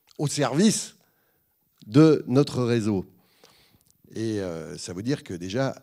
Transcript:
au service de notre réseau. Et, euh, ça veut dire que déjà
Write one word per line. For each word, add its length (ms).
au 100
service 680
de 420
notre 360
réseau. 420
Et, 260
euh, 380
ça 160
veut 100
dire 200
que 100
déjà 500